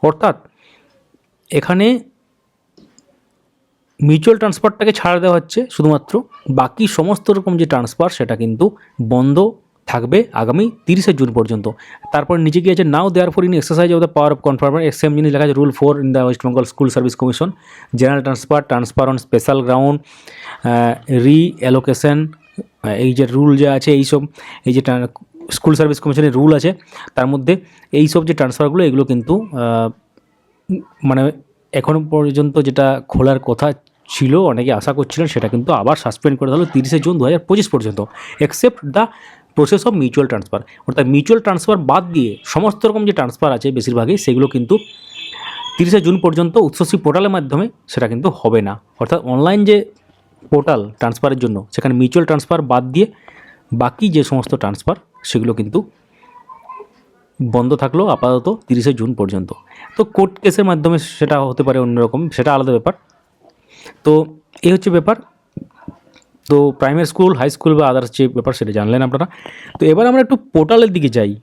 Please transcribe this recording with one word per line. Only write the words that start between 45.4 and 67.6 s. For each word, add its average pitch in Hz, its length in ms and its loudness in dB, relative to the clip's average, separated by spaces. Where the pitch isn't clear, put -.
তিরিশে 175 240 2
জুন 175 180 0
পর্যন্ত 170 380 0
উচ্চশিক্ষা 175 400 0
পোর্টালের 175 320 0
মাধ্যমে 165 400 -2
সেটা 123 200 -2
কিন্তু 120 280 -2
হবে 113 260 0
না। 101 200 -6
অর্থাৎ 120 220 -2
অনলাইন 160 440 0
যে 208 200 4
পোর্টাল 123 500 0
ট্রান্সফারের 131 400 -2
জন্য, 110 320 -4
সেখানে 127 240 -2
মিউচুয়াল 127 300 2
ট্রান্সফার 160 360 -2
বাদ 127 300 -2
দিয়ে 180 140 2
বাকি 123 360 -2
যে 156 140 2
সমস্ত 131 320 -2
ট্রান্সফার 104 400 -4
সেগুলো 113 300 -4
কিন্তু 107 360 -4
বন্ধ 123 240 2
থাকলো 139 320 -2
আপাতত 127 600 0
তিরিশে 120 260 0
জুন 117 200 -4
পর্যন্ত। 98 400 -6
তো 220 60 2
কোর্ট 196 360 -2
কেসের 202 260 2
মাধ্যমে 165 340 0
সেটা 151 420 -2
হতে 135 220 -4
পারে 131 160 0
অন্যরকম, 120 500 0
সেটা 139 240 0
আলাদা 135 180 0
ব্যাপার। 120 220 0
তো 156 320 2
এই 175 100 2
হচ্ছে 190 180 0
ব্যাপার। 170 260 2
তো 143 220 4
প্রাইমারি 147 340 0
স্কুল, 185 300 2
হাই 131 140 0
স্কুল 156 260 0